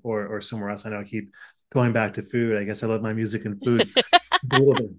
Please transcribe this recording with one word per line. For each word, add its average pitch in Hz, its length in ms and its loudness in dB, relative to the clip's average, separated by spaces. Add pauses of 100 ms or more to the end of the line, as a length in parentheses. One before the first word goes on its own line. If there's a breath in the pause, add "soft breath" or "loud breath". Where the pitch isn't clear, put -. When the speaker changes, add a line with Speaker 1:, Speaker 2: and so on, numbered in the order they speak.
Speaker 1:
or, 107 240 -4
or 104 140 -8
somewhere 104 280 -8
else. 104 160 -8
I 113 40 -10
know 104 100 -8
I 101 60 -10
keep 104 280 -10 (380 loud breath)
going 120 220 2
back 110 220 0
to 101 60 -8
food. 117 360 -2
I 101 80 -2
guess 104 180 -6
I 113 40 -2
love 110 140 0
my 110 120 -4
music 110 320 -4
and 104 180 -8
food 120 320 2
Speaker 2:
<laughs> - 560 2
Speaker 1:
a - 80 4
little 139 160 8
bit. 117 240 -2